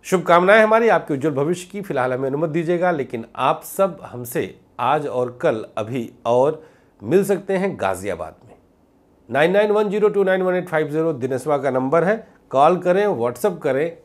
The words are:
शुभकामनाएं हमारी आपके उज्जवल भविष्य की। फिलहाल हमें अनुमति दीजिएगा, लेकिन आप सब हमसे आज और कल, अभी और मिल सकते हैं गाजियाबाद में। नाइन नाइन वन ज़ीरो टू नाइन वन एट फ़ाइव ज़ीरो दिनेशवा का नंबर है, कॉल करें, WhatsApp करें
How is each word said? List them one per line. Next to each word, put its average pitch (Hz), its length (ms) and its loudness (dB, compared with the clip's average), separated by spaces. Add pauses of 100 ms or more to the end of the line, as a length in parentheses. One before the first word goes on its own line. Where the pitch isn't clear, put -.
शुभकामनाएं 180 580 4
हमारी 220 260 4
आपके 165 260 0
उज्जवल 139 200 -2
भविष्य 165 380 -2
की। 202 80 -10
फिलहाल 127 320 -4
हमें 135 160 -4
अनुमति 147 240 -2
दीजिएगा, 175 380 -2
लेकिन 127 340 -6 (120)
आप 151 260 -2
सब 190 400 -4
हमसे 120 580 -8 (200)
आज 143 260 0
और 123 360 -4
कल, 117 240 0 (120)
अभी 113 340 -6 (140)
और 135 400 2 (360)
मिल 170 220 2
सकते 180 320 -2
हैं 190 240 -4
गाजियाबाद 90 540 -4 (120)
में। - 80 -20 (760)
नाइन 147 200 4
नाइन 208 200 4
वन 208 180 2
ज़ीरो 208 200 2
टू 196 160 2
नाइन 185 180 2
वन 180 120 0
एट 180 140 -4
फ़ाइव 156 200 -2
ज़ीरो 160 240 0
दिनेशवा 131 460 -2
का 135 120 -2
नंबर 135 340 2
है, 214 240 -2 (220)
कॉल 151 280 6
करें, 180 280 2
WhatsApp 151 560 -2
करें 151 420 -2